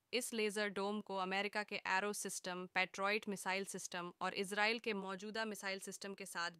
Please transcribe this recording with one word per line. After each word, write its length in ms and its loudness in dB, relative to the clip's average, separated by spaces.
इस 200 0
लेजर 360 2
डोम 320 0
को 160 -6
अमेरिका 460 2
के 140 -4
एरो 360 2
सिस्टम, 540 -4
पेट्रॉइट 640 2
मिसाइल 360 0
सिस्टम 560 -6
और 140 0
इसराइल 440 4
के 160 -2
मौजूदा 500 -4
मिसाइल 340 -4
सिस्टम 360 -8
के 120 -10
साथ 340 -2